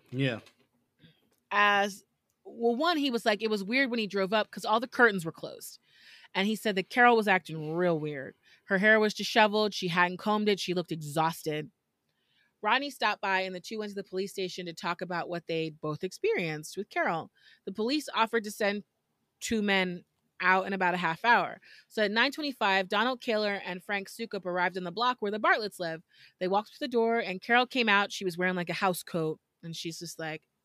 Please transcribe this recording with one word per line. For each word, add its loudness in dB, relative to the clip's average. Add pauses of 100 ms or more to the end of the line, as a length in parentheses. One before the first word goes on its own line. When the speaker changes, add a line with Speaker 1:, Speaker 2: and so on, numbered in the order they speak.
(120)
Speaker 1:
Yeah. 0 (1120)
Speaker 2:
As, 2 (400)
well, 0
one, 2
he 0
was -2
like, 2
it -2
was -2
weird 0
when -2
he -2
drove -2
up 0
'cause -10
all 2
the -4
curtains 4
were -4
closed. -14 (520)
And 0
he 0
said -2
that -2
Carol 8
was 2
acting 0
real 4
weird. -8 (300)
Her 2
hair 6
was 2
disheveled. 2
She -4
hadn't 2
combed 0
it. 2
She -4
looked -4
exhausted. -4 (920)
Rodney 0
stopped -2
by 0
and -4
the -10
two -10
went -6
to -12
the -8
police -6
station -6
to -8
talk -6
about -4
what -8
they'd -4
both -6
experienced -4
with -8
Carol. -2 (340)
The -10
police -2
offered 0
to -10
send -2 (560)
two -2
men 0 (360)
out 4
in -4
about 2
a -2
half -2
hour. 4 (280)
So -4
at 2
nine 2
twenty-five, 0
Donald 0
Kaler 0
and -8
Frank -4
Sukup -8
arrived 0
on -4
the -6
block 0
where -2
the -4
Bartletts 0
live. -6 (380)
They 0
walked 0
to -20
the -4
door 2
and -4
Carol 2
came 0
out. 4
She -8
was -2
wearing, 0
like, -2
a -4
house 0
coat -4 (240)
and -12
she's -10
just -12
like, -8 (220)